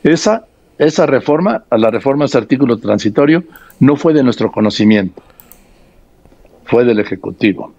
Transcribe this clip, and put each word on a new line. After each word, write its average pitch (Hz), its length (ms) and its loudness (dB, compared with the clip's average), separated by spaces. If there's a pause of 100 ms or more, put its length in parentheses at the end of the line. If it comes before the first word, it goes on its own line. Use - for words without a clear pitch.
esa, 208 440 0 (320)
esa 156 260 2
reforma, 147 640 -2
a 117 80 0
la 110 140 2
reforma, 135 340 -2
ese 127 140 0
artículo 123 380 0
transitorio, 139 680 0 (360)
no 143 160 4
fue 160 180 0
de 147 100 2
nuestro 113 280 -2
conocimiento, 107 720 0 (1400)
fue 120 180 2
del 113 160 2
Ejecutivo. - 800 -4